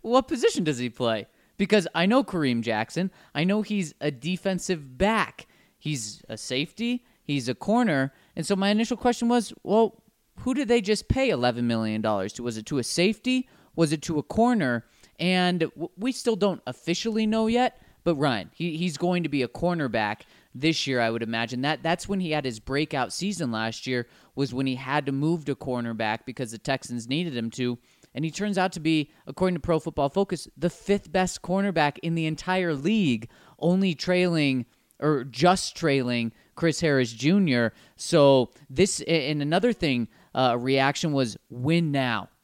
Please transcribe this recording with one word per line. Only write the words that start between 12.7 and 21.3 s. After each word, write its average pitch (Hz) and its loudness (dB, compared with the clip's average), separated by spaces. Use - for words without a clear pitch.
a 120 0
safety? 240 0
Was 160 2
it 156 -2
to 160 -4
a 143 -2
corner? 202 0
And 180 2
w-, 160 -4
we 240 -2
still 226 -2
don't 185 0
officially 214 -2
know 220 2
yet. 240 2
But 170 2
Ryan, 131 0
he, 160 -4
he's 170 -2
going 180 0
to 151 -4
be 139 0
a 120 0
cornerback 117 -2
this 147 0
year, 127 0
I 113 2
would 117 -2
imagine. 113 -4